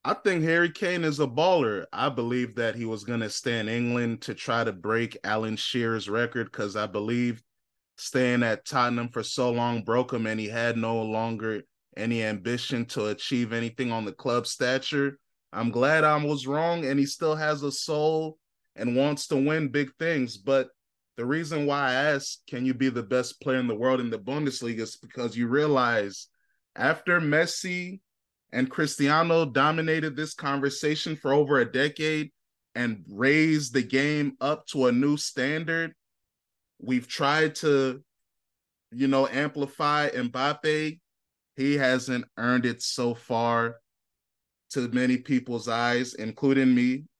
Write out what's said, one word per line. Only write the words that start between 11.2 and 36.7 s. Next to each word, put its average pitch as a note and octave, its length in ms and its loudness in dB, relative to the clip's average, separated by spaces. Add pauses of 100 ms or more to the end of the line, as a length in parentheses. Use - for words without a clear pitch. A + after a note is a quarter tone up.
any A2+ 260 -2
ambition A#2 600 -2
to A2+ 220 -4
achieve A2+ 440 -2
anything A#2 400 -4
on A2+ 140 -4
the G2 80 -8
club A#2+ 340 -2
stature. C#3 720 -2 (320)
I'm A2+ 200 -2
glad D3 340 4
I D3+ 180 4
was D3 240 -2
wrong, E3 380 -2
and C#3 120 0
he C#3 80 4
still D#3 300 -2
has D3+ 280 -2
a C#3+ 80 -2
soul D#3 680 -2 (400)
and A#2+ 180 -2
wants C#3+ 320 0
to D#3 80 0
win D3+ 320 2
big C3+ 300 -2
things. C3+ 400 -2
But C3 320 2 (480)
the A#2+ 80 -4
reason D3+ 400 -2
why C#3+ 240 2
I B2+ 60 0
asked, C#3+ 520 0
"Can B2 180 -4
you C3 100 2
be B2+ 120 2
the A#2+ 160 -2
best B2 380 -2
player C3 180 0
in B2 80 0
the A2+ 80 0
world B2+ 240 2
in A#2+ 100 -4
the A2 100 -4
Bundesliga?" B2 600 -4
is A2 140 -8
because A#2 400 -8
you A#2+ 140 0
realize A#2+ 800 2 (500)
after D3+ 420 2
Messi F3 800 0 (540)
and C3 180 0
Cristiano D#3+ 720 2
dominated D#3 720 0
this D3+ 180 -6
conversation D3 840 -2
for C#3 160 0
over C#3+ 260 6
a A#2 100 2
decade D3+ 640 -2 (440)
and A2+ 340 -4
raised C#3+ 640 4
the C3 80 4
game C#3 580 0
up D3 260 -2
to C3 220 2
a B2 40 6
new C#3 260 4
standard, D#3 760 -2 (840)